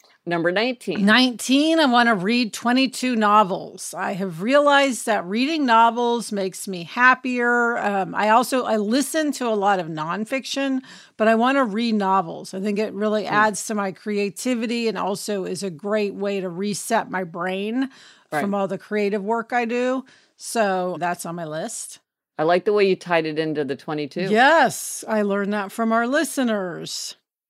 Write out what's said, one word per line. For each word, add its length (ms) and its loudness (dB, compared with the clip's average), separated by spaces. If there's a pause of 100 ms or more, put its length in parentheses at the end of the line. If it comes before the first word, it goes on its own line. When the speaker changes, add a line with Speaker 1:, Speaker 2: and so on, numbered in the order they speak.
(280)
Speaker 1:
Number 240 2
nineteen. 560 -2
Speaker 2:
Nineteen, 720 4
I 80 4
wanna 260 4
read 400 0
twenty-two 640 0
novels. 800 2
I 140 -4
have 320 -6
realized 640 2
that 180 0
reading 400 0
novels 680 4
makes 360 -4
me 160 -8
happier. 960 2
Um, 340 -2
I 160 2
also, 360 4
I 100 2
listen 560 0
to 160 -4
a 100 0
lot 220 2
of 80 -4
nonfiction, 960 -4 (360)
but 100 4
I 60 6
wanna 320 4
read 300 0
novels. 580 0
I 60 -6
think 180 -2
it 160 -2
really 300 0
Speaker 1:
Mm. 80 -4
Speaker 2:
adds 340 2
to 80 -6
my 180 -2
creativity 960 -2
and 120 -2
also 460 -4
is 180 -6
a 80 -4
great 420 -2
way 280 -4
to 60 -4
reset 600 -2
my 140 -4
brain 680 -4 (420)
Speaker 1:
Right. 100 -2
Speaker 2:
from 120 -2
all 140 0
the 100 -6
creative 460 -2
work 280 -4
I 140 0
do. 400 -2 (360)
So 600 -2
that's 240 -4
on 100 -8
my 80 -8
list. 560 -10 (380)
Speaker 1:
I 60 0
like 200 4
the 80 0
way 160 4
you 80 4
tied 300 0
it 120 -4
into 280 -2
the 100 -4
twenty-two. 540 -6
Speaker 2:
Yes, 760 2
I 180 0
learned 280 -2
that 220 -4
from 180 -2
our 160 0
listeners. 1080 -4 (340)